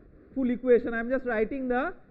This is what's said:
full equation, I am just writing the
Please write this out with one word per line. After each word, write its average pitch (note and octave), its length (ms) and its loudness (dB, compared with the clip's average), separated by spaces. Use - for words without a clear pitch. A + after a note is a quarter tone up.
full C4 160 0
equation, A#3+ 440 2
I A3+ 60 -2
am A#3 100 -4
just B3+ 160 -2
writing B3 420 -2
the C4 240 0